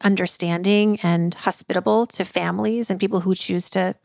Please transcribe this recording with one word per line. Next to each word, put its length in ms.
understanding 960
and 320
hospitable 720
to 180
families 680
and 80
people 220
who 120
choose 380
to 340